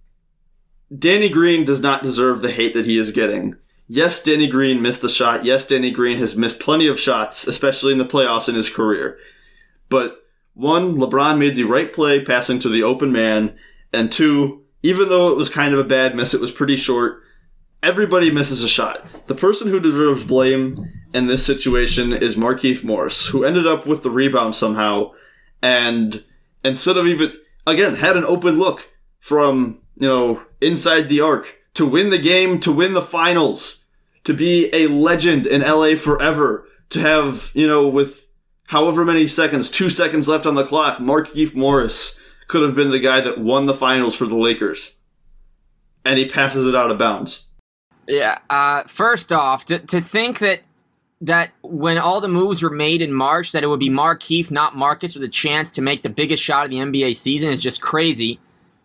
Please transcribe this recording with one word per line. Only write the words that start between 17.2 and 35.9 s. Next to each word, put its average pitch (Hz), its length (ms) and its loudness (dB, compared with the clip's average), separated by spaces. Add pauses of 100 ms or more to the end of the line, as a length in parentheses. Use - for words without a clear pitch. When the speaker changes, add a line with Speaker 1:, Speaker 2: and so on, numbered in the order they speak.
Speaker 1:
Everybody 180 480 2
misses 139 320 -2
a 117 60 -2
shot. - 360 -2 (220)
The 135 80 -4
person 208 340 0
who 190 120 0
deserves 147 440 2
blame 131 640 0 (240)
in 127 120 0
this 127 180 0
situation 123 680 0
is 117 240 -2
Markieff 127 480 -2
Morris, 101 440 -2
who 131 160 0
ended 165 220 0
up 156 200 -2
with 147 160 -2
the 127 80 -2
rebound 120 460 0
somehow. 107 560 -2 (500)
And 117 600 0 (420)
instead 135 340 0
of 175 80 2
even, 160 260 0 (340)
again, 160 300 2
had 165 200 2
an 170 80 -2
open 170 340 0
look - 320 -2 (300)
from, 135 600 0 (160)
you 135 120 0
know, 123 340 0 (200)
inside 160 460 2
the 147 120 2
arc 151 380 -2 (160)
to 165 100 0
win 160 260 2
the 185 80 2
game, 185 420 2
to 165 120 2
win 175 220 0
the 175 80 0
finals, 165 800 -2 (400)
to 156 80 0
be 165 400 2
a 160 140 2
legend 156 600 2
in 139 160 2
L 156 220 2
A 156 120 4